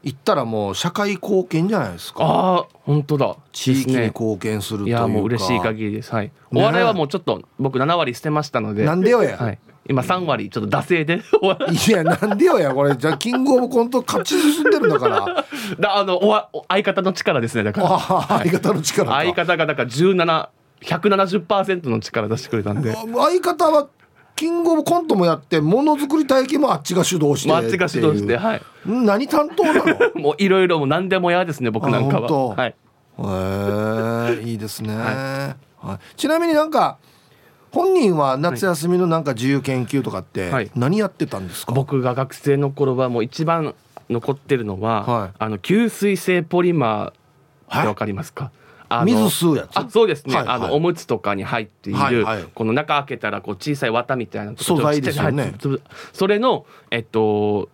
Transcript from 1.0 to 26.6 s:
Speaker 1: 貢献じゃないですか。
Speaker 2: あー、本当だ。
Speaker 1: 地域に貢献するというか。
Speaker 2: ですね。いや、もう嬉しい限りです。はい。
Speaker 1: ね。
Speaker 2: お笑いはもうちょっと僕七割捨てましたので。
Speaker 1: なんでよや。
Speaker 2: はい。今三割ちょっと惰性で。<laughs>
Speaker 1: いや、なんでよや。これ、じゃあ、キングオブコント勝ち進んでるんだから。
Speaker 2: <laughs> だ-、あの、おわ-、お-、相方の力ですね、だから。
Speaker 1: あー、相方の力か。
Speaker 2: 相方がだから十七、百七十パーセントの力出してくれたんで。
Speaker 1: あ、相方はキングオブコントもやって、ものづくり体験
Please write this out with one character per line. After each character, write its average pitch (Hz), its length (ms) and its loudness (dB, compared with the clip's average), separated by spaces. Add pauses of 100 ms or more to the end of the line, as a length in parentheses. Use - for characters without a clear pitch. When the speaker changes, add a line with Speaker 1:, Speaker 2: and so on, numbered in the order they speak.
Speaker 1:
貢 190 340 -2
献 165 220 0
じ 220 60 0
ゃ 196 40 0
な 113 120 -4
い - 20 -10
で 85 60 -12
す - 160 -16
か。 - 100 -2
Speaker 2:
あ 175 380 2
ー、 - 40 -10 (180)
本 147 180 2
当 147 160 -2
だ。 117 180 0 (160)
Speaker 1:
地 131 300 0
域 127 80 -2
に 131 160 2
貢 107 320 -2
献 107 240 -4
す 104 120 -8
る 101 100 -4
と 107 40 -2
い 117 40 0
う 117 40 0
か。 117 60 0
Speaker 2:
で 117 40 0
す - 20 0
ね。 113 40 0
い 110 40 0
や、 107 40 2
も - 20 -2
う - 40 -2
嬉 113 180 -2
し 117 120 0
い 98 40 0
限 110 260 -4
り 101 60 -4
で 107 100 -6
す。 - 100 -10
は 113 100 -2
い。 - 40 -6
Speaker 1:
ね。 - 60 -16 (200)
Speaker 2:
お 147 120 4
笑 240 180 2
い - 20 4
は 226 100 2
も 165 100 0
う 139 40 -6
ち 196 80 -6
ょ - 20 -2
っ - 40 -6
と 104 200 -2 (160)
僕 127 200 -2
七 156 180 2
割 135 180 -2
捨 - 80 -14
て 156 80 -2
ま 151 120 0
し 147 80 -8
た 123 100 0
の 107 140 -4
で。 107 100 2
Speaker 1:
な 151 100 2
ん 185 60 0
で 208 100 4
よ 240 120 4
や。 117 140 0
Speaker 2:
は 117 140 -2
い。 - 80 -10 (300)
今 131 140 0
三 185 220 -2
割 113 260 -2
ち - 80 -6
ょ 107 40 -2
っ 104 60 -4
と - 100 0
惰 - 40 -2
性 165 220 0
で。 170 160 0
<laughs> 196 680 2
Speaker 1:
い - 20 6
や、 180 140 4
な 202 300 2
ん 202 40 -4
で 277 80 4
よ 320 120 4
や。 143 140 2
こ 139 120 2
れ、 143 120 4
じ 120 100 -4
ゃ 160 60 2
あ、 156 60 -2
キ 233 140 -4
ン 262 120 0
グ 269 120 4
オ 247 40 6
ブ 247 80 -2
コ 247 140 2
ン 240 80 -2
ト 254 160 0
勝 - 180 -2
ち - 160 0
進 302 220 2
ん 349 80 2
で 359 80 4
る 247 80 2
ん - 20 6
だ - 100 2
か - 100 2
ら。 - 360 0
Speaker 2:
<laughs> 220 340 -10
だ-、 196 200 0
あ 196 60 2
の、 185 180 0
お 208 60 6
わ-、 214 240 2
お-、 - 160 -10
相 196 160 0
方 196 180 0
の 185 100 2
力 165 280 0
で 117 80 -2
す - 80 -4
ね、 107 80 0
だ 104 80 0
か - 80 -2
ら。 180 140 2
Speaker 1:
あ 175 40 2
ー、 185 400 0 (120)
相 - 20 2
方 - 200 0
の 160 100 0
力 - 280 0
か。 131 60 2
Speaker 2:
相 170 180 0
方 170 220 2
が 160 100 0
だ 151 80 -2
か 151 80 -2
ら 147 60 -2
十 165 260 2
七、 170 360 0 (320)
百 170 280 0
七 196 160 4
十 185 140 0
パ 196 200 0
ー 190 60 0
セ 190 80 0
ン 175 60 -6
ト 143 100 -4
の 110 100 0
力 107 280 -4
出 110 80 -2
し - 80 -8
て - 40 -16
く 117 80 -2
れ 107 60 -2
た 104 100 -4
ん 104 100 -2
で。 123 100 -2
Speaker 1:
あ、 - 20 -2
相 240 460 0
方 349 300 0
は 294 180 2 (480)
キ 320 120 -4
ン 339 140 -2
グ 339 100 4
オ 320 40 4
ブ 294 80 0
コ 339 140 2
ン 330 80 -4
ト 269 100 2
も 180 100 4
や 160 80 2
っ 151 80 -8
て、 165 180 0
も 175 220 4
の 302 140 4
づ 294 100 -4
く 302 120 0
り 302 80 2
体 262 200 2
験 285 140 0